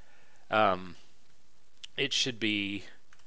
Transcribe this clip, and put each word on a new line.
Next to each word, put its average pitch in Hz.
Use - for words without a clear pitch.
um, 92
it 139
should 120
be 101